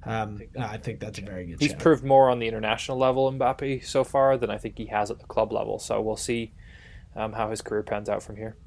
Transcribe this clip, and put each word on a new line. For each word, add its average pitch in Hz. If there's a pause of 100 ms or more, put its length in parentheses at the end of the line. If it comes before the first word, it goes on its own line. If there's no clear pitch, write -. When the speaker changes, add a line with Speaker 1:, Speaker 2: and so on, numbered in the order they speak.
Speaker 1:
um, 107 (200)
I 113
think 113
that's 104
a -
very 95
good 85
Speaker 2:
He's 147
Speaker 1:
shout. -
Speaker 2:
proved 147
more 135
on 123
the 113
international 110
level, 131
Mbappe, 135
so 135
far 135
than 117
I 104
think 110
he 110
has 104
at -
the -
club 110
level, 107
so 107
we'll 107
see, 117 (640)
um, 110
how 110
his 110
career 107
pans 104
out 101
from 104
here. 110